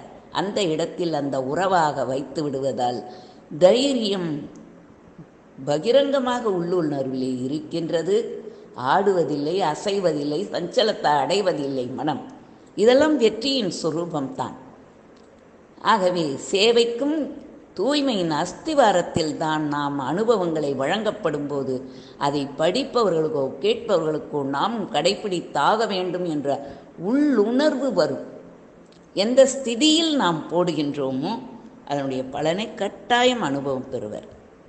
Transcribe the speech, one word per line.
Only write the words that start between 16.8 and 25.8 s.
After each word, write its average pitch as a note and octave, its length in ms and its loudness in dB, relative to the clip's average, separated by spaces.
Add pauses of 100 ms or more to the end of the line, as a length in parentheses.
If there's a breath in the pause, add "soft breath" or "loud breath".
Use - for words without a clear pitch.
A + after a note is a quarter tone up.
தூய்மையின் A#3 560 0
அஸ்திவாரத்தில் F3 1040 2
தான் D#3 320 -2
நாம் C#3+ 300 -2
அனுபவங்களை D#3+ 760 0
வழங்கப்படும் D3+ 720 -2
போது, C3+ 280 -4 (440 loud breath)
அதை C#3+ 240 0 (160)
படிப்பவர்களுக்கோ E3 840 2 (160)
கேட்பவர்களுக்கோ D#3 840 0
நாம் D#3 340 -2 (140)
கடைப்பிடித்தாக F#3 960 0